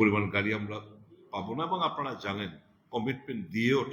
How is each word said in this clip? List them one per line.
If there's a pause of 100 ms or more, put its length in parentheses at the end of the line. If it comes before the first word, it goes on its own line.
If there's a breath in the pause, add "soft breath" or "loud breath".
পরিমাণ (100)
গাড়ি (100)
আমরা (520)
পাবো
না
এবং (100)
আপনারা (140)
জানেন, (400)
কমিটমেন্ট (120)
দিয়েও (100)